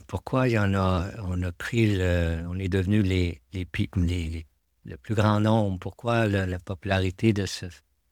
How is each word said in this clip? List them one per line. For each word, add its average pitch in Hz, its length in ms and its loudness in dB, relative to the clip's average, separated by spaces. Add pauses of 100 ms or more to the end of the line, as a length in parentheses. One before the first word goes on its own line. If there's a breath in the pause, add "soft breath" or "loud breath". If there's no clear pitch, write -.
pourquoi 131 400 -2
il 117 60 2
y 110 60 4
en 98 140 2
a, 92 340 2 (120)
on 90 240 -4
a 90 80 -4
pris 110 440 0
le, 85 540 0
on 90 80 -6
est 98 100 -4
devenu 98 360 2
les, 90 380 0 (120)
les 92 120 -4
pi-, - 300 -4
les, 87 340 0
les, 82 160 -8 (400)
le 92 120 -12
plus - 160 -8
grand 104 260 2
nombre. 107 400 2
Pourquoi 117 460 -2
la, 98 220 0
la 90 120 -4
popularité 95 720 0
de 101 140 0
ce - 220 -8 (440)